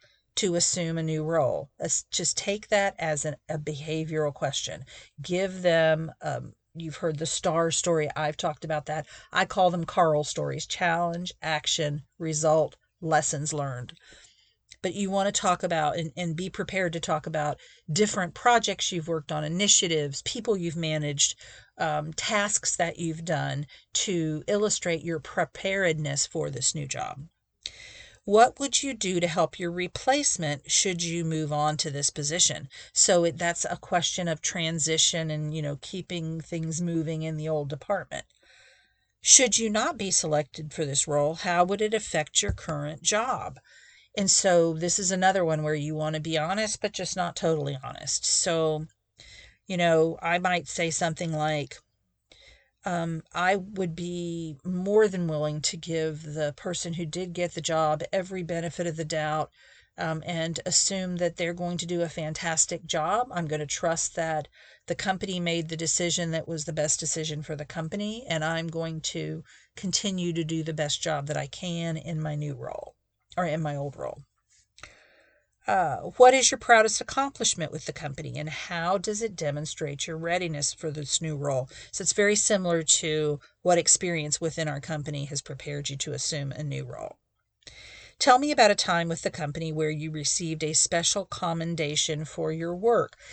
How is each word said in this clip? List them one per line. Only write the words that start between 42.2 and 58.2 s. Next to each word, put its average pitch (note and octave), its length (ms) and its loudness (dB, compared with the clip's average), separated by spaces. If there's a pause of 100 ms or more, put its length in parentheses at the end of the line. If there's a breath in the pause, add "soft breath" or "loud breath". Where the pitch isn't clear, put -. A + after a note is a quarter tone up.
your G3+ 100 -2
current D3+ 500 -6
job? G#3+ 560 0 (560 loud breath)
And G3 160 2
so E3+ 440 6
this G#3 240 0
is G3 120 0
another F#3+ 320 4
one D#3 200 2
where D3+ 120 0
you D3+ 200 -2
wanna D#3 260 -2
be D#3+ 160 -2
honest, G3+ 460 -2
but G#3 100 -2
just - 240 -6
not E3+ 180 -2
totally D3 480 0
honest. - 440 -6
So, D#3+ 640 2 (800 loud breath)
you F#3 120 -4
know, E3 420 6
I E3+ 180 0
might F3+ 300 0
say E3 220 -2
something E3 420 -2
like, D3+ 460 -2 (1040 soft breath)
um, E3 380 -2 (120)
"I F#3 220 4
would F#3+ 380 -4
be E3+ 720 -6
more G3 440 4
than F3+ 200 -2
willing D3+ 340 -2
to - 140 -2
give D#3+ 460 -4
the D3+ 340 -4
person F3 380 -6
who E3+ 100 -4
did F3 280 -6
get F3 200 -2
the E3 80 -8
job D#3 420 2 (100)
every F#3 300 -2